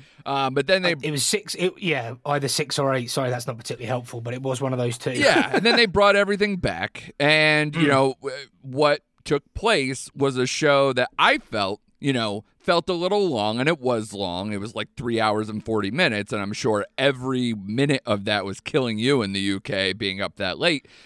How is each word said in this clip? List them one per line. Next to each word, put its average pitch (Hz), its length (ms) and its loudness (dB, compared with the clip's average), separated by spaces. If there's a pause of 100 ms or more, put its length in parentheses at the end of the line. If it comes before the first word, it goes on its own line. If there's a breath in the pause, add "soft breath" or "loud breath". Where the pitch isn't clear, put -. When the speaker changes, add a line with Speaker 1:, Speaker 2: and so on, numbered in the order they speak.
(260 soft breath)
Speaker 1:
Um, 139 260 -2
but 135 140 0
then 190 160 2
they 175 100 2
Speaker 2:
Uh, 160 100 -2
it 151 80 -4
was 143 140 -2
six. - 300 -2
It, 180 240 0
yeah, 131 360 -4 (120)
either 143 200 -2
six - 320 -2
or 139 140 2
eight. 123 180 -2
Sorry, 135 200 -2
that's 123 160 -6
not 120 100 -8
particularly 120 300 -10
helpful, 123 340 -6
but 117 140 -8
it 135 80 -10
was 131 180 -2
one 135 140 -2
of 123 40 -2
those 120 200 -2
two. 131 140 -6
Speaker 1:
Yeah, - 420 4
and 185 100 0
then 233 120 4
they 233 100 4
Speaker 2:
<laughs> 185 120 0
Speaker 1:
brought 202 160 6
everything 202 420 2
back, 98 600 -6
and, 151 560 4
you 165 100 2
Speaker 2:
Mm. 147 40 4
Speaker 1:
know, 135 320 4
w-, 131 160 -8 (240)
what 147 400 2 (240)
took 147 180 0 (120)
place 151 600 0
was 135 220 0
a 127 100 2
show 139 460 4
that 123 160 0 (100)
I 247 200 4
felt, 101 420 -4 (200)
you 139 120 0
know, 110 320 -4 (140)
felt 170 320 0
a - 20 0
little 185 380 0
long, 110 280 0
and 131 100 2
it 160 120 2
was 117 320 -2
long. 98 400 -4
It 98 80 -6
was, 107 140 -10
like, 107 220 -6
three 117 220 -2
hours 107 300 2
and 107 160 -8
forty 104 260 -2
minutes, 117 440 0
and 104 80 -2
I'm 101 100 -4
sure 107 320 0 (140)
every 127 560 0
minute 120 500 0
of 101 220 -2
that 104 180 0
was 98 160 -8
killing 123 380 -2
you 127 240 2
in 98 100 -2
the 98 80 -2
U 98 180 0
K 95 360 -2
being 98 260 -4
up 95 160 -6
that 92 220 -4
late. 151 280 -2 (200 loud breath)